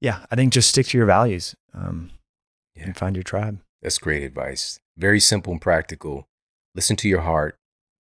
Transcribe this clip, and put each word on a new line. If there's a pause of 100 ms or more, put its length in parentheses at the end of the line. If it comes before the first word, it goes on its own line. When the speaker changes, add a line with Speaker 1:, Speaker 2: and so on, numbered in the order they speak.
Speaker 1:
yeah,
I
think
just
stick
to
your
values, (200)
um, (640)
Speaker 2:
Yeah.
Speaker 1:
and
find
your
tribe. (220)
Speaker 2:
That's
great
advice. (160)
Very
simple
and
practical. (460)
Listen
to
your
heart, (440)